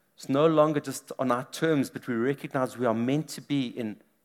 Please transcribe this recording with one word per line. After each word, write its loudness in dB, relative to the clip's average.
It's -10
no 4
longer 4
just -8
on 0
our 0
terms, 0
but -12
we -2
recognize -2
we -2
are 4
meant 0
to -12
be -2
in -8